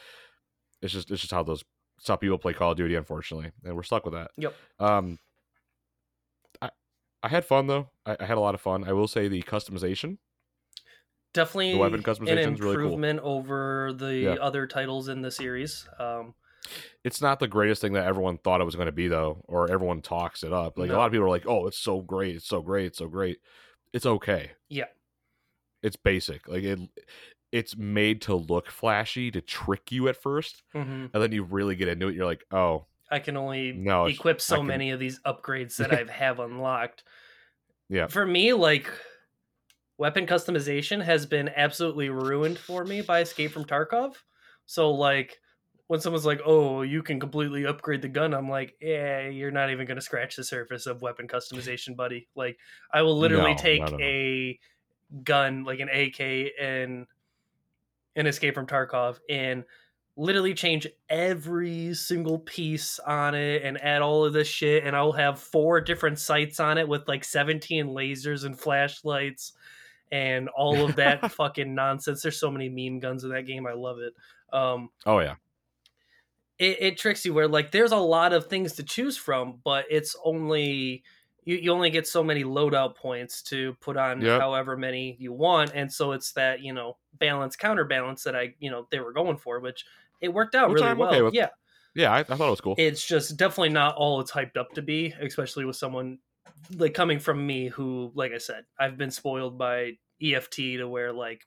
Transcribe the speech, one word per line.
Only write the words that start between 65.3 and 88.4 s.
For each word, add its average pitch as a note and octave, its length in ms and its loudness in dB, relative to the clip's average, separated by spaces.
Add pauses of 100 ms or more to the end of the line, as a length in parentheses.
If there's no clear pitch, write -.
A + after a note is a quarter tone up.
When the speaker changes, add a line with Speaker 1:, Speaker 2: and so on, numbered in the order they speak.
Speaker 2:
four E3 420 4
different D#3 380 0
sights D3+ 400 0
on D#3 180 2
it D#3+ 100 2
with, D3 200 -2
like, C#3 160 -2
seventeen D3+ 640 -2
lasers C3+ 580 -6
and C3 140 -8
flashlights C#3+ 920 -2 (580)
and C3 380 -2
all C#3+ 360 4
of C#3+ 120 2
that C#3+ 240 6
Speaker 1:
<laughs> G3 100 0
Speaker 2:
fucking C#3+ 420 -2
nonsense. C3+ 480 -2
There's D#3 180 -4
so D3 120 0
many C3+ 180 -6
meme B2+ 300 -6
guns B2+ 240 -6
in C3 80 -8
that C3 160 -6
game. C3 200 -8
I A#2+ 60 -6
love B2 260 -8
it. A#2+ 140 -10 (380)
Um, B2+ 380 0 (160)
Speaker 1:
Oh, A2 140 6
yeah. C#2+ 160 0 (1200)
Speaker 2:
it, F#3 240 2
it F#3+ 160 2
tricks G#3 280 0
you F3 80 0
where, D#3 140 4
like, D3+ 240 2
there's A3 200 6
a A3 60 4
lot E3+ 360 6
of E3 140 4
things F#3+ 260 -2
to D3 100 -10
choose B3 340 -4
from, B2+ 460 -4
but C#3 260 0
it's D3+ 260 0 (100)
only, D3 800 0 (420)
you, F3 120 0
you E3+ 140 2
only F3 200 4
get D#3+ 160 0
so E3+ 160 2
many D3+ 200 2
loadout C3+ 520 2
points B2 480 -8
to C3 360 -4
put C#3+ 180 -6
on C3 220 0
Speaker 1:
Yep. A#2+ 220 4
Speaker 2:
however C3+ 340 0
many B2+ 440 -6
you B2+ 120 -10
want. D3+ 440 4
And C#3 180 -4
so C#3 180 0
it's C3+ 220 -6
that, C3 280 0
you C3+ 120 -8
know, B2 240 -8 (160)
balance, C#3+ 420 0
counterbalance C3+ 680 0
that C3 120 -4
I, B2+ 240 -4